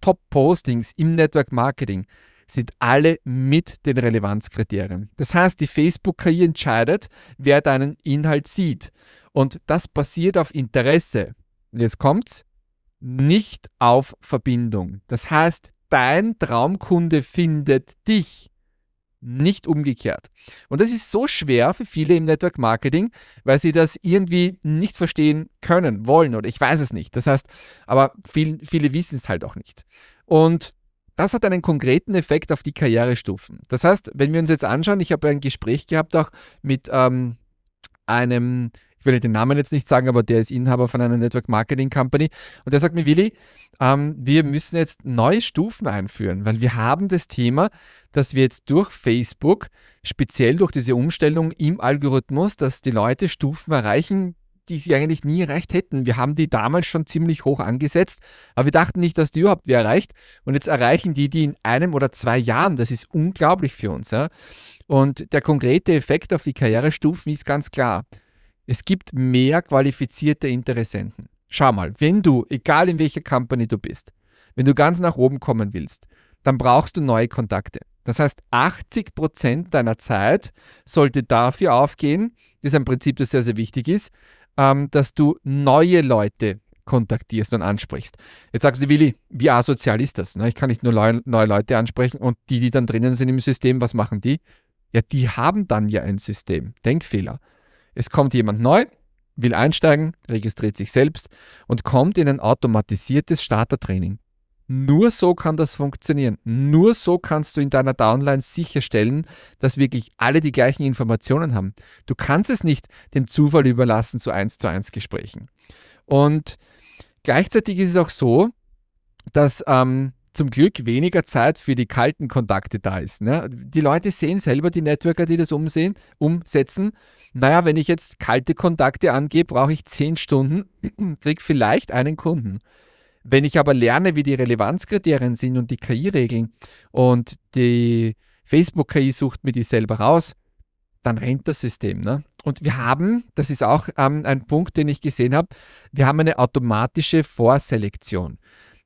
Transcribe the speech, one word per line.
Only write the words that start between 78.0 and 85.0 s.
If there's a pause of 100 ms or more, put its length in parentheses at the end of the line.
Das
heißt, (100)
achtzig
Prozent
deiner
Zeit (320)
sollte
dafür
aufgehen, (280)
das
ist
ein
Prinzip,
das
sehr,
sehr
wichtig
ist, (460)
ähm,
dass